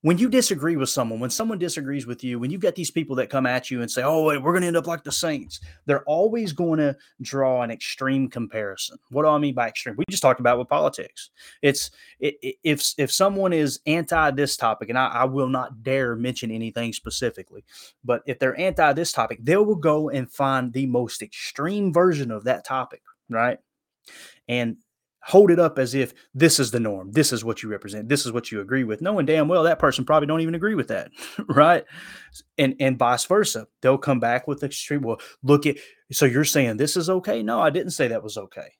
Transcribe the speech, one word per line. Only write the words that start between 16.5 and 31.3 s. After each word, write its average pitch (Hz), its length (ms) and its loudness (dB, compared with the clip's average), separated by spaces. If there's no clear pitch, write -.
anything 113 400 -6
specifically, - 720 -8
but 120 220 -2
if 135 120 -6
they're 131 220 0
anti 180 320 2
this 160 180 -2
topic, 117 320 -4
they 156 140 2
will 208 180 4
go 156 360 0
and 131 200 -4
find 131 420 -2
the 131 140 -2
most 123 340 -2
extreme 180 720 -4
version 160 380 2
of 107 140 -8
that 127 200 -2
topic, 131 380 -6
right? 117 300 0
And 120 300 -2
hold 196 240 8
it 170 80 6
up 165 200 2
as 127 160 -2
if 131 200 -2
this 147 240 6
is 120 120 2
the 120 100 -2
norm, 98 320 -4
this 143 200 2
is 113 120 -4
what 113 180 -6
you 110 60 -10
represent, 107 400 -10
this - 160 2
is 120 80 -6
what 120 180 -6
you 104 100 -6
agree 123 240 -2
with, 107 180 -4
knowing 185 240 0
damn 156 220 2
well 170 160 4
that 165 140 2
person 135 260 2
probably 151 220 4
don't 160 140 0
even 165 140 -2
agree 202 200 -2
with - 140 -2
that, 98 220 -6